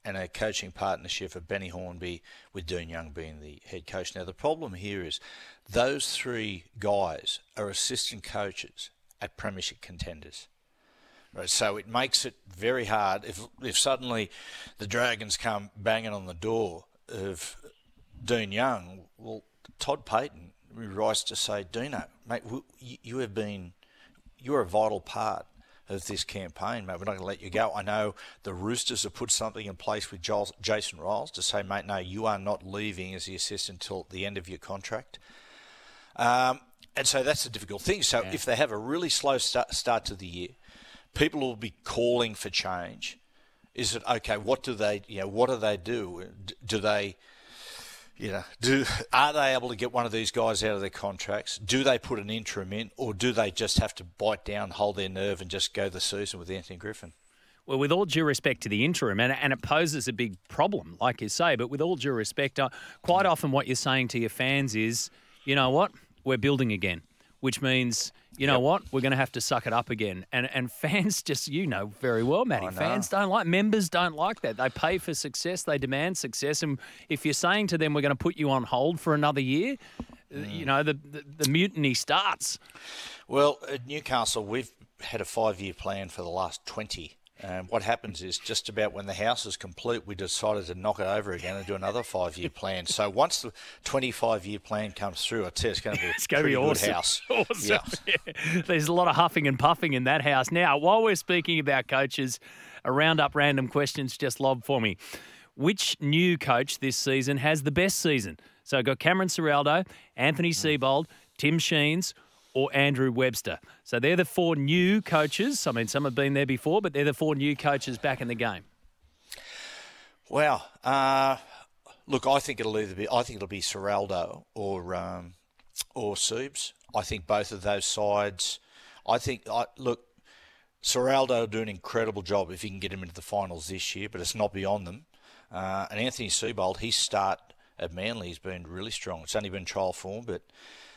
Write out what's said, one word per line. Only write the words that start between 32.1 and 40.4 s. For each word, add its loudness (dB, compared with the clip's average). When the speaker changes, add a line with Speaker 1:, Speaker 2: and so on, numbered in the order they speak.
Speaker 1:
are 0
not -4
leaving -6
as -8
the -10
assistant -6
till -8
the -6
end -6
of -8
your -10
contract.'" -8
Um, 4
and -2
so 4
that's 0
a -8
difficult -10
thing. 0
So 4
Speaker 2:
Yeah. -6
Speaker 1:
if -4
they 2
have 2
a -4
really -4
slow 2
sta-, 0
start 0
to -6
the -12
year, -8